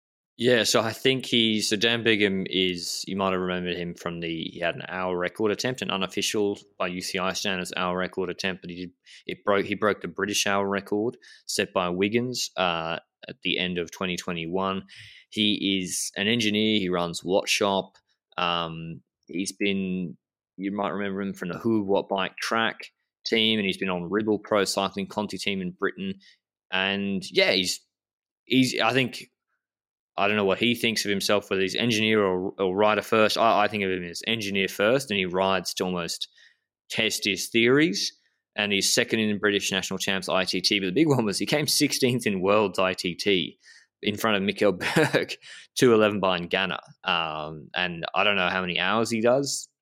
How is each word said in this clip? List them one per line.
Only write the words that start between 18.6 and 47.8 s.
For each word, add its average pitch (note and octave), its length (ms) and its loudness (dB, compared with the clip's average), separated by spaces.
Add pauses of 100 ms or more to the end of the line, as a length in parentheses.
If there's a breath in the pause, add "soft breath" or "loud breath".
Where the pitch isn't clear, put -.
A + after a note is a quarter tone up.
he's F#2 260 -6
been, F#2+ 640 -2 (420)
you G2 140 -4
might G2+ 180 -4
remember G2 320 -6
him G2 120 -6
from F#2+ 160 -8
the E2 80 -8
Who A2+ 260 0
What F#2+ 240 0
Bike F#2+ 300 -2
Track - 540 -2 (340)
team, A2 320 4
and G2+ 80 0
he's F2+ 120 0
been F#2+ 120 -2
on F2 220 -4
Ribble G#2+ 280 2
Pro G#2 240 2
Cycling F#2+ 440 -2
Conti G2 320 -6
team G2 220 -4
in F2+ 100 -4
Britain. F#2+ 480 -4 (520 soft breath)
And G2 600 -2
yeah, F3+ 200 2
he's, F#2 300 0 (640)
he's, B2+ 360 2
I A2+ 140 2
think, - 380 -2 (840)
I G2 100 2
don't G#2+ 100 2
know G2+ 80 2
what F#2+ 140 2
he A#2 160 2
thinks A2+ 280 0
of G#2 60 -2
himself, G2+ 400 0
whether F#2+ 140 2
he's F#2 120 -2
engineer A2 480 2
or, F#2 360 0
or F#2 160 0
rider G#2+ 260 4
first. G#2+ 360 2
I, G#2 260 6
I G#2 40 4
think G#2 160 -4
of F#2+ 60 -2
him F#2 140 -4
as E2+ 240 -10
engineer G2 400 0
first, A#2+ 420 2
and G2+ 80 -2
he F#2+ 80 0
rides F#2+ 500 0
to - 80 -2
almost F2 440 -4 (640 soft breath)
test - 340 -2
his G2+ 220 -2
theories. C#3+ 640 2 (440)
And G#2 140 -2
he's G2 220 0
second A#2 260 2
in G#2+ 180 0
British G2+ 320 0
National F#2+ 300 -2
Champs F#2+ 300 -2
I F#2 160 2
T F2+ 160 -2
T. G#2 180 2
But F#2+ 60 -2
the F#2 80 -2
big D#3 160 2
one B2 160 2
was F#2+ 120 -2
he G2+ 80 -2
came D3 220 0
sixteenth C3 580 0
in G2 140 0
World's G2 400 2
I F#2 140 2
T F2+ 200 -4
T F2+ 460 0 (420 soft breath)
in G#2 140 -2
front G#2+ 220 2
of F#2+ 60 0
Mikkel G2+ 360 2
<laughs> - 320 2
Berg, - 240 0 (420 loud breath)
two B2 160 8
eleven G#2+ 280 4
behind F2+ 280 0
Ganna. F#2 300 0 (240)
Um, D#2 720 -4
and E2+ 300 -2 (100)